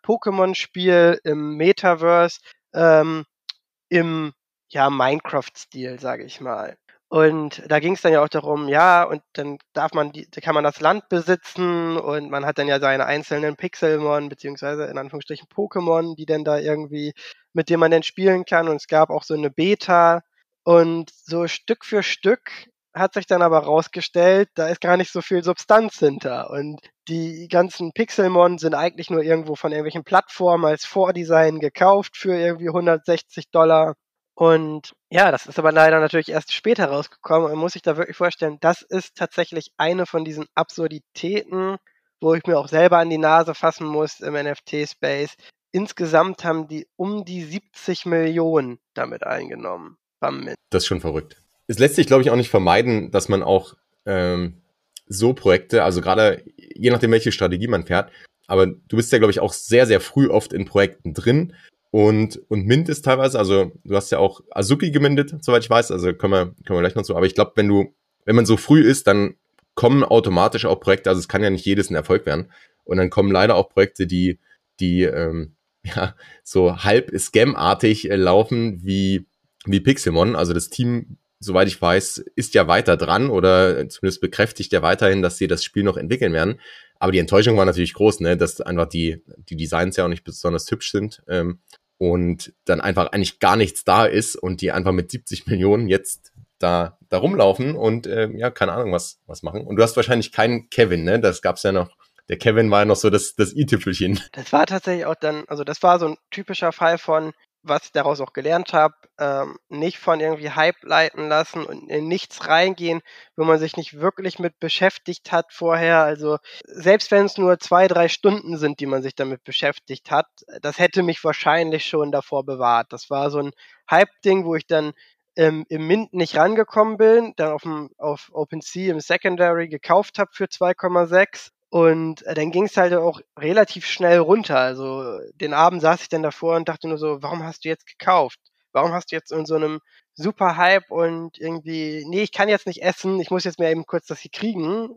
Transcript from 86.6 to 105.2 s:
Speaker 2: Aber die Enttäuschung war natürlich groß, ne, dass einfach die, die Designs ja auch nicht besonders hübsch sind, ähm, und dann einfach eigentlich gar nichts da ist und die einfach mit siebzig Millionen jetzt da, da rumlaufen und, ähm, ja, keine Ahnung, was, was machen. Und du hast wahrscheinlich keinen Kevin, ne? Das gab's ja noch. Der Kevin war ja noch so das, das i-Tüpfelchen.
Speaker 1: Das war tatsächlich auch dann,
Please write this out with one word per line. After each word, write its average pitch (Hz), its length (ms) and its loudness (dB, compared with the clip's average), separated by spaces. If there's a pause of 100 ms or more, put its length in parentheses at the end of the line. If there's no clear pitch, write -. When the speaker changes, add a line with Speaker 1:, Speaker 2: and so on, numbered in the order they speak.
Speaker 2:
Aber 92 120 0
die 92 60 2
Enttäuschung 107 400 4
war 98 80 4
natürlich 87 300 0
groß, 104 240 2
ne, 87 180 0
dass - 240 -2
einfach 85 240 -2
die, 82 380 -4 (140)
die 85 180 -16
Designs 82 420 -2
ja 92 80 0
auch 87 40 -2
nicht 85 140 -6
besonders 85 460 -6
hübsch - 220 -6
sind, 104 360 -6
ähm, 87 320 -4 (380)
und 87 560 -2 (120)
dann 85 140 0
einfach 90 320 -2
eigentlich 98 280 -4
gar 95 160 4
nichts 107 280 0
da 101 220 4
ist 104 300 -2
und 92 260 -8
die 92 100 -2
einfach 92 200 -2
mit 90 180 -2
siebzig - 380 -12
Millionen 101 400 2
jetzt - 440 -2 (280)
da, 87 380 0 (120)
da 92 80 -2
rumlaufen 127 580 2
und, 113 320 -2
ähm, 110 300 -4
ja, 117 120 -4
keine 95 240 -4
Ahnung, 110 180 -4
was, - 340 -6
was - 180 -18
machen. 80 220 -10
Und 104 100 -8
du 107 80 4
hast 117 120 2
wahrscheinlich 117 360 0
keinen 113 380 -2
Kevin, 90 340 2
ne? 95 160 2
Das 95 240 0
gab's 90 180 -2
ja 98 100 0
noch. 90 240 -4 (340)
Der 90 80 -6
Kevin 113 340 2
war 101 80 6
ja 104 60 4
noch 104 100 4
so 110 160 0
das, - 240 -2
das 104 200 -2
i-Tüpfelchen. 98 640 -2 (120)
Speaker 1:
Das - 220 -8
war - 120 4
tatsächlich 180 400 -6
auch 160 100 -4
dann, 151 320 -6